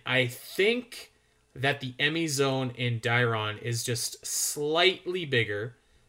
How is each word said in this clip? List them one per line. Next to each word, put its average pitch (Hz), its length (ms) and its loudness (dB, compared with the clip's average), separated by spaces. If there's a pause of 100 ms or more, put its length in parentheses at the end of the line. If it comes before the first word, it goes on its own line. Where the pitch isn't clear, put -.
I 127 200 4
think - 880 -2 (420)
that 131 260 0
the 127 180 -8
Emmy 160 280 2
Zone 135 500 2
in 120 240 0
Dairon 113 640 0
is 117 220 -2
just - 420 -4
slightly 175 1000 0
bigger, 113 520 0 (320)